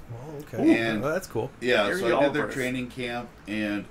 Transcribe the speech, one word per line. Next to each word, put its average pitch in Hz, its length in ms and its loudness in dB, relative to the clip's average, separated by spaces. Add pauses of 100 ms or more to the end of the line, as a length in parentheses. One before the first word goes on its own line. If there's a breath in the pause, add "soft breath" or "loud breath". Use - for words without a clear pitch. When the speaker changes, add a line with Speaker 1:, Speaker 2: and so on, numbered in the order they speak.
(120)
Speaker 1:
Oh, 139 260 -12
okay. 247 420 4
Speaker 2:
And 113 240 0
Speaker 1:
Oh, 151 80 0
that's 185 160 -4
cool. 123 220 -4 (100)
Speaker 2:
yeah, 117 240 4
Speaker 3:
Barry 175 160 0
Speaker 2:
so - 60 -2
I 147 180 4
did 143 100 4
their 147 80 0
Speaker 3:
Alvarez. - 120 -4
Speaker 2:
training 127 360 -4
camp, 120 380 -6 (180)
and 104 440 -2